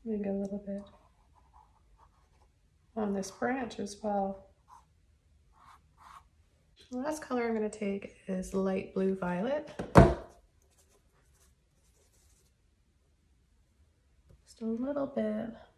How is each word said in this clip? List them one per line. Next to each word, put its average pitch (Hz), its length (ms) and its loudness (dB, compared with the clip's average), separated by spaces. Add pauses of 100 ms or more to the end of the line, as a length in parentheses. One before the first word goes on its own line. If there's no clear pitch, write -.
(100)
And 202 140 -2
get 196 80 -2
a 196 40 -2
little 196 300 -4
bit 202 160 -8 (2250)
on 202 180 0
this 190 160 -4
branch 247 480 -4
as 202 240 -8
well. 196 460 -2 (2500)
The 247 80 -6
last 302 240 -4
color 240 240 0
I'm 226 80 0
gonna 214 160 0
take 196 460 -6 (100)
is 185 260 -4
light 95 400 0
blue 190 220 2
violet. 190 560 -2 (4000)
Just - 180 -16
a - 20 -6
little 262 420 -2
bit. 220 440 -2 (280)